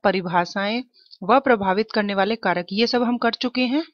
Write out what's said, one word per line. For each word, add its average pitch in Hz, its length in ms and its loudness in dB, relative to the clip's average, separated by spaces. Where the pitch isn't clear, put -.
परिभाषाएं 190 760 -2
व 220 180 4
प्रभावित 214 540 2
करने 202 200 0
वाले 196 220 0
कारक, 180 360 -2
ये 220 140 0
सब 240 160 0
हम 240 160 0
कर 233 120 0
चुके 247 300 -4
हैं 254 220 0